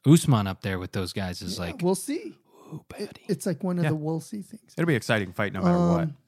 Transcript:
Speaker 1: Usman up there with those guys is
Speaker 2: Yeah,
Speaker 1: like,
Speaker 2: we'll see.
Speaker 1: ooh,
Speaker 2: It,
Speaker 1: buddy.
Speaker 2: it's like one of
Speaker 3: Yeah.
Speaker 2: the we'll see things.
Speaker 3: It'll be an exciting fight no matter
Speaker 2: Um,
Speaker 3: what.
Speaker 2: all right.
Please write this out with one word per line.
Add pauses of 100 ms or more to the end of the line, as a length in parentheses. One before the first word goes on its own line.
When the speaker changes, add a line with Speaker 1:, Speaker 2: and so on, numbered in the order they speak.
Speaker 1:
Usman
up
there
with
those
guys
is
Speaker 2:
Yeah,
Speaker 1:
like,
Speaker 2:
we'll
see. (360)
Speaker 1:
ooh, (140)
Speaker 2:
It,
Speaker 1:
buddy.
Speaker 2:
it's
like
one
of
Speaker 3:
Yeah.
Speaker 2:
the
we'll
see
things.
Speaker 3:
It'll
be
an
exciting
fight
no
matter
Speaker 2:
Um,
Speaker 3:
what.
Speaker 2:
all
right. (180)